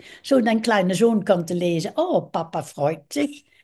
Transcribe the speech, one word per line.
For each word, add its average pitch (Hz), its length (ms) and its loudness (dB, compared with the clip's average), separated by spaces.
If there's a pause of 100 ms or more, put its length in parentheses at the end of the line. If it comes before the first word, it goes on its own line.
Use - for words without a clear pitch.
(220)
So, 269 180 4
dein 226 220 0
kleiner 190 320 2
Sohn 214 300 2
konnte 175 300 0
lesen, 175 420 -2
oh, 320 240 0
Papa 165 420 -6
freut 147 500 -4
sich, 285 320 -4 (200)